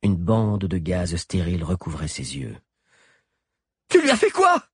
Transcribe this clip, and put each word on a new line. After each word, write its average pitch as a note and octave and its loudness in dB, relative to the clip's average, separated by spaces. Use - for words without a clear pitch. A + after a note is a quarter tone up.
Une G2+ 0
bande G#2 2
de F#2+ 0
gaz F2 -2
stérile E2+ -2
recouvrait D#2 -4
ses - -8
yeux. C2 -10
Tu - 6
lui D4 2
as B3+ 4
fait G4+ 2
quoi? F4+ 4